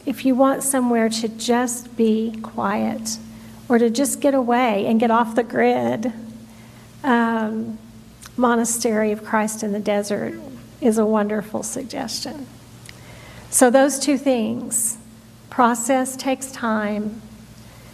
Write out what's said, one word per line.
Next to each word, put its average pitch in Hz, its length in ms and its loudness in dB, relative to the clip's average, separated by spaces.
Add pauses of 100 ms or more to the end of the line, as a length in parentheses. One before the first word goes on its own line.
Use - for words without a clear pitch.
if - 200 -4
you 262 100 4
want 269 280 4
somewhere 240 460 2
to 220 180 -2
just 240 720 -2
be 220 440 2
quiet 220 760 -4 (500)
or 240 120 4
to 233 100 6
just 240 320 0
get 277 120 4
away 240 520 2
and 226 140 2
get 226 120 4
off 226 240 2
the - 80 2
grid, 240 680 0 (920)
um, 226 720 0 (600)
Monastery 233 720 2
of 214 140 -4
Christ 214 360 -2
in 208 120 -2
the 208 60 -2
Desert 208 540 -2 (460)
is 226 180 4
a 220 80 4
wonderful 214 580 0
suggestion. 262 840 -8 (1000)
So 247 200 4
those 269 300 4
two 294 180 0
things, 240 800 -4 (520)
process 254 680 2
takes 262 340 -4
time, 214 720 -4 (720)